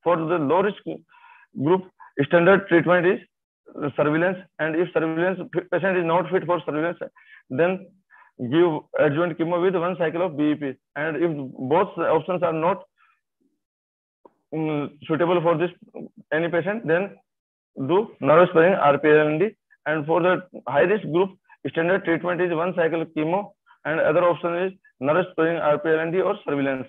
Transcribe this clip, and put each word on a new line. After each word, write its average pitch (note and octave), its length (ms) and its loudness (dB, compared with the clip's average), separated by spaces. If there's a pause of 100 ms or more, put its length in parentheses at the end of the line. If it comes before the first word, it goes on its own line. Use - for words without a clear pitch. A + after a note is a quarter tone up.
For E3+ 120 2
the D#3+ 220 -2
low D#3+ 240 2
risk G3 200 -2 (800)
group, F3+ 200 2 (440)
standard F3+ 420 4
treatment E3+ 380 4
is G3 140 0 (760)
surveillance, D#3+ 420 0 (200)
and D#3 180 -2
if F3 160 0
surveillance E3 480 -2 (300)
patient F3+ 260 0
is F3+ 80 0
not E3 260 0
fit F#3 140 0
for E3 220 -2
surveillance, D#3+ 320 -4 (500)
then F3+ 380 0 (520)
give E3 420 2 (180)
adjuvant D#3 400 0
chemo E3+ 240 -2
with F#3 120 0
one F3+ 220 -2
cycle E3 240 -2
of E3+ 160 -4
B D3 140 0
E D3 60 0
P. C#3 160 -6 (220)
And D3+ 220 -6
if E3 140 0 (400)
both F3+ 260 2
options E3 460 0
are E3 100 0
not, E3+ 320 -2 (1700)
um, D#3 520 -4
suitable E3+ 340 0
for E3 160 2
this E3+ 140 -2 (640)
any E3 160 -2
patient, F3 380 -4
then F3+ 300 -2 (720)
do G3+ 200 2 (120)
nerve D#3+ 300 6
sparing F3 240 4
R C#3+ 240 2
P D3+ 100 0
L D3+ 200 6
N D3+ 100 -2
D. G3+ 120 0 (360)
And D3+ 200 -2
for E3+ 140 2
the E3+ 220 0 (260)
high C#3+ 140 2
risk F3+ 220 0
group, F3 260 -2 (380)
standard F3 360 -2
treatment E3 360 -2
is F3+ 120 0
one E3+ 220 -2
cycle E3 280 0
of D#3+ 60 -8
chemo, E3+ 440 -4 (320)
and D#3 160 -2
other D#3 240 2
option E3+ 320 0
is F#3+ 160 -4 (280)
nerve D3+ 320 2
sparing D#3+ 260 0
R D3 200 2
P E3 100 -4
L D#3+ 120 2
N E3 120 -4
D F#3 80 0
or F#3+ 240 0
surveillance. C#3 440 -2